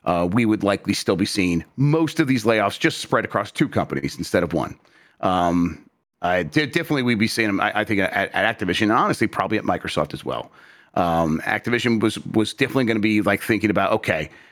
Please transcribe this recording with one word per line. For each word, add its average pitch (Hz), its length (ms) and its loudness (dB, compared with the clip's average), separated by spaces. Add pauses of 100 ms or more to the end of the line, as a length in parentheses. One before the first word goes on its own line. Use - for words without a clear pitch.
uh, 87 260 0
we 117 140 2
would 107 200 2
likely 101 280 0
still 98 240 0
be 87 80 0
seeing 90 400 0 (120)
most 151 440 2
of 160 80 0
these 127 160 0
layoffs 107 340 2
just - 200 0
spread - 260 0
across - 260 -2
two - 200 0
companies 69 480 -4
instead 87 240 0
of 82 100 -2
one. - 260 -4 (440)
Um, 87 600 0 (400)
I 90 220 0
di-, 80 200 0
definitely 147 380 -2
we'd 120 160 0
be 110 100 2
seeing 110 200 -2
them, 101 120 -2
I, 104 200 0
I 110 40 -2
think, 107 160 0
at, 95 120 0
at 101 460 0
Activision, 92 260 0
and 104 80 2
honestly, 143 340 0
probably 101 320 -4
at - 60 -6
Microsoft 85 500 -2
as 76 100 -14
well. 64 260 -8 (440)
Um, 82 500 0
Activision 117 560 0
was, 110 260 0
was 107 280 0
definitely 131 320 0
gonna 113 140 0
be, 107 200 4
like, 101 220 2
thinking 107 260 2
about, 98 240 2
"Okay, 82 380 -2 (220)